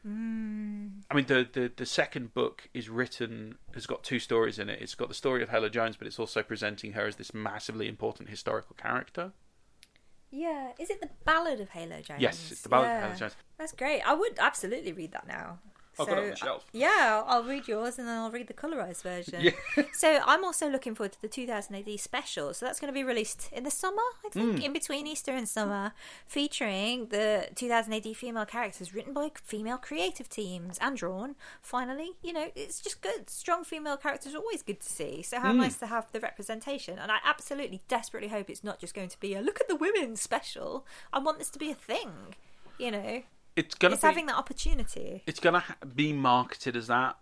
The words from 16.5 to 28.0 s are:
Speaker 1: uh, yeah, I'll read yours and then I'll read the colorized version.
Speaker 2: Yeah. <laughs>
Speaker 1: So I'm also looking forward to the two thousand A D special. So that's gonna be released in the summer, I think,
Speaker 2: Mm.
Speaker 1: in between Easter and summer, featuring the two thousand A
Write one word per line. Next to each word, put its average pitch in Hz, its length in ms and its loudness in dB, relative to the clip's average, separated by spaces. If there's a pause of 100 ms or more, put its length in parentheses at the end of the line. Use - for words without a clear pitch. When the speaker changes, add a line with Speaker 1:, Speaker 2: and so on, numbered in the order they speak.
Speaker 1:
uh, - 100 -20
yeah, 226 540 6
I'll 240 160 4
read 269 260 -4
yours 233 300 -2
and 233 100 -6
then 233 80 -2
I'll 226 140 -4
read 240 160 -6
the 233 80 -12
colorized 240 480 -4
version. 175 400 -4
Speaker 2:
Yeah. 175 460 4
<laughs> - 40 -14
Speaker 1:
So 311 320 6
I'm 339 220 6
also 320 240 0
looking 269 240 -2
forward 202 180 -2
to - 80 -20
the 214 80 -6
two 247 180 -6
thousand 208 280 -4
A 196 80 -8
D 208 160 -6
special. 160 560 -4
So - 100 -6
that's - 160 -2
gonna 285 120 -4
be 269 120 0
released 233 480 0
in 247 120 -6
the 285 60 -2
summer, 381 300 0 (240)
I 427 60 -6
think, 440 300 2
Speaker 2:
Mm. - 40 -2
Speaker 1:
in 285 80 0
between 294 340 -2
Easter 302 260 -4
and 254 140 -2
summer, 202 460 0 (340)
featuring 240 840 0
the 208 460 4
two 247 140 -2
thousand 226 240 4
A 214 80 0